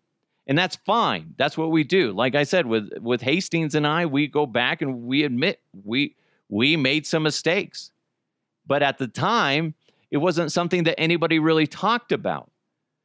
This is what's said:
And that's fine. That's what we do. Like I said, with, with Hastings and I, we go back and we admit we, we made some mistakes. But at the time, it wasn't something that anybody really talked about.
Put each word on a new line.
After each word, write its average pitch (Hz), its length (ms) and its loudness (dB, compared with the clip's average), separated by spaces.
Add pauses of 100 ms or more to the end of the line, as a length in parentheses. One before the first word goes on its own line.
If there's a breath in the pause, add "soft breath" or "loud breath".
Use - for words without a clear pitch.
(460)
And 135 100 0
that's 180 200 0
fine. 135 600 0
That's 143 200 0
what 160 140 -2
we 160 120 4
do. 139 300 2
Like 120 220 0
I 147 80 2
said, 165 240 0
with, 113 220 0 (120)
with 120 200 0
Hastings 160 520 -2
and 151 140 2
I, 160 180 0
we 143 220 0
go 147 180 0
back 123 360 -2
and 131 220 -6
we 135 200 0
admit 143 360 -2 (240)
we, 127 320 -4 (320)
we 131 300 2
made 143 280 0
some 160 180 0
mistakes. 165 680 -2 (760)
But 143 180 0
at 139 140 0
the 135 100 -4
time, 156 640 0 (380)
it 147 60 0
wasn't 165 340 0
something 175 320 0
that 160 160 0
anybody 165 400 2
really 160 280 4
talked 226 440 -2
about. 92 380 -4 (560)